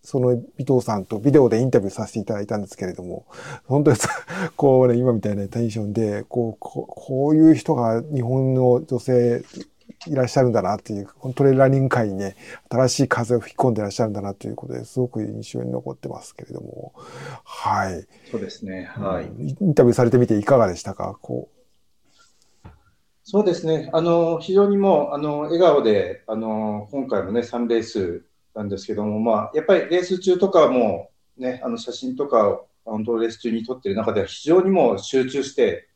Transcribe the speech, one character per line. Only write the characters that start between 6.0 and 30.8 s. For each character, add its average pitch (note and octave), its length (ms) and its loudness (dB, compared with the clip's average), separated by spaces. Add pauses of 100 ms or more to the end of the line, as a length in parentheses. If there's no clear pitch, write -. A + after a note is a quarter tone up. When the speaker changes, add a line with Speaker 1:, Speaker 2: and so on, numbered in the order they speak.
Speaker 1:
こ A#2 300 -4
う、 - 40 -18
こ - 240 -10
う、 - 60 -14
こ C3+ 400 -4
う D#3 80 4
い D#3+ 160 10
う - 20 8
人 D3 200 0
が A#2 280 0
日 D3+ 180 -4
本 C3 340 0
の B2+ 300 4
女 B2+ 140 -4
性 A#2+ 440 2 (640)
い D#3 80 -6
ら C3 100 2
っ - 20 -2
し - 100 -4
ゃ C#3 60 4
る B2+ 60 4
ん A#2 40 0
だ G#2 100 2
な F#2 120 -2
っ G2+ 40 -6
て - 140 -12
い G2+ 80 -6
う、 G2+ 80 -12 (260)
ト C#3 100 2
レ C3+ 60 8
イ - 20 4
ル C3 80 4
ラ C3+ 60 8
ン C3+ 60 4
ニ C#3 60 2
ン C3+ 60 2
グ C3 40 0
界 A#2 200 0
に F#2+ 80 -6
ね、 G2 200 -6 (320)
新 B2 200 2
し - 120 -2
い C3+ 80 2
風 A#2+ 280 0
を A2 40 0
吹 - 140 -18
き - 20 -14
込 C3 140 4
ん A2 40 0
で G#2+ 80 -2
ら G2+ 60 -4
っ - 20 -6
し - 100 -8
ゃ A#2 40 2
る A2 60 -2
ん - 20 -6
だ G2+ 80 -6
な G2 140 -8
と - 140 -12
い - 20 -8
う - 60 -10
こ - 100 -14
と B2+ 60 -12
で、 B2 120 -8
す - 140 -8
ご B2 100 0
く A2 140 -6
印 G#2+ 300 -10
象 A#2+ 100 -6
に B2 80 -6
残 C2 220 -8
っ - 40 -12
て - 120 -14
ま - 140 -12
す - 120 -20
け - 100 -18
れ - 80 -18
ど - 80 -12
も。 - 320 -18 (520)
は G2+ 460 -4
い。 F2+ 160 -10 (240)
Speaker 2:
そ A#2 80 -8
う - 20 -6
で F#2+ 100 -10
す - 160 -16
ね。 F#2 280 -12
は F#2+ 260 -4
い。 D#2 60 -10
Speaker 1:
う G2 60 -14
ん。 B2+ 160 -10
イ C3+ 120 -8
ン F3 140 2
タ C#3 100 6
ビ A#2+ 60 6
ュ - 20 2
ー - 20 2
さ B2+ 100 4
れ A#2 60 4
て B2 80 4
み B2 80 4
て G#2+ 120 0
い G#2 60 -4
か C3+ 140 4
が A2 80 6
で F2 100 -4
し - 60 -14
た G2 120 -10
か？ F#2+ 280 -10
こ - 300 -10
う。 - 1160 -20 (560)
Speaker 2:
そ G3+ 180 0
う - 20 2
で F#3 100 2
す - 120 -6
ね。 D#3+ 260 -2
あ D#3+ 80 2
の、 E3+ 400 2
非 F#3+ 120 -6
常 G3+ 160 6
に G3+ 80 2
も E3 360 4
う、 - 20 -4
あ C#3+ 40 -4
の、 D3 240 -4
笑 D#3+ 180 0
顔 D3 220 6
で、 G2 440 0
あ A2 80 -6
の、 G#2+ 560 -4
今 C#3 160 -6
回 G2+ 160 -2
も F#2 80 -8
ね、 A#2 140 -2
三 A#2+ 240 -6
レ A2+ 100 2
ー G#2+ 40 -2
ス F#2 420 -6 (300)
な G#2+ 100 -8
ん G#2 40 -8
で G2 100 -6
す - 80 -14
け A2 100 -6
ど G#2 80 -4
も、 G#2+ 160 -4
ま A#2 120 2
あ、 G#2+ 220 -2
や D3+ 80 -2
っ - 20 -10
ぱ G3 100 6
り D#3 140 0
レ F3 120 0
ー - 20 -6
ス F3+ 160 -4
中 F3+ 200 0
と F#3 120 2
か E3+ 120 6
は C#3 80 6
も A2+ 400 0 (280)